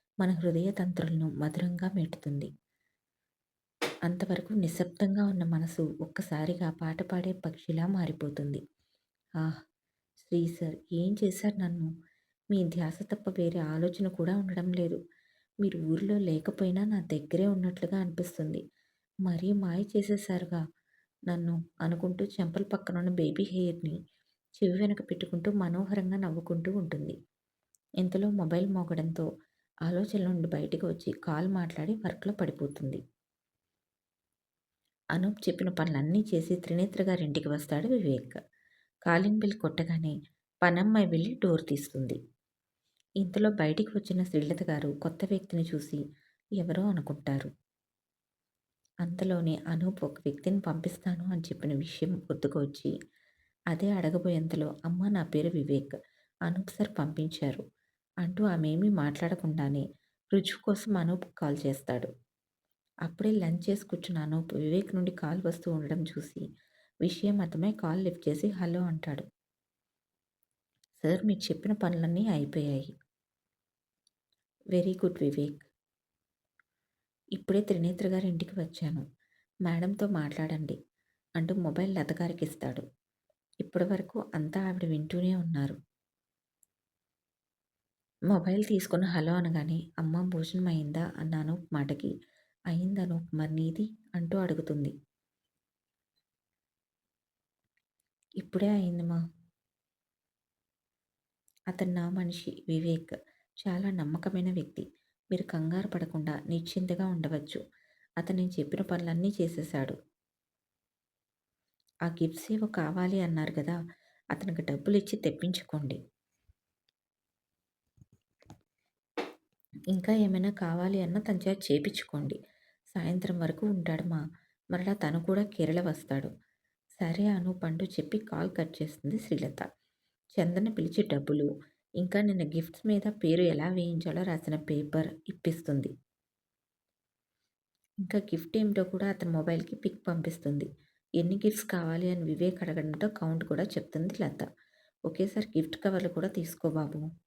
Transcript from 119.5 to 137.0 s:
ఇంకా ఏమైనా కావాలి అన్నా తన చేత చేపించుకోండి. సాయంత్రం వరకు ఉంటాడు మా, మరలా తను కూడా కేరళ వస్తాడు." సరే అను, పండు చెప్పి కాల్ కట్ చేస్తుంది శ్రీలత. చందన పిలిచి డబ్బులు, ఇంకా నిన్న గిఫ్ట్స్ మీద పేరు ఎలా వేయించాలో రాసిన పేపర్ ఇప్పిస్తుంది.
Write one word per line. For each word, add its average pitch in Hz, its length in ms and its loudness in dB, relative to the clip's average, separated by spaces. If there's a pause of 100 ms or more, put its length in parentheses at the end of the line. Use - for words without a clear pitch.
ఇంకా 190 260 2
ఏమైనా 196 380 4
కావాలి 185 500 0
అన్నా 175 180 2
తన 202 280 0
చేత 196 120 2 (120)
చేపించుకోండి. 143 720 0 (440)
సాయంత్రం 180 520 -2
వరకు 160 280 0
ఉంటాడు 170 360 0
మా, 160 260 -2 (420)
మరలా 185 220 0
తను 165 300 0
కూడా 196 200 2
కేరళ 170 380 0
వస్తాడు." 151 480 -2 (600)
సరే 180 380 0
అను, 185 260 2
పండు 170 300 -2
చెప్పి - 340 -2
కాల్ 175 400 -2
కట్ 160 240 -2
చేస్తుంది 156 380 -4
శ్రీలత. - 520 -4 (680)
చందన 180 300 4
పిలిచి 170 380 2
డబ్బులు, 143 520 2 (360)
ఇంకా 185 260 2
నిన్న 190 220 4
గిఫ్ట్స్ 165 440 -4
మీద 208 220 4
పేరు 170 320 4
ఎలా 165 280 4
వేయించాలో 175 540 0
రాసిన 160 320 -2
పేపర్ 151 520 0 (220)
ఇప్పిస్తుంది. - 680 -2 (2000)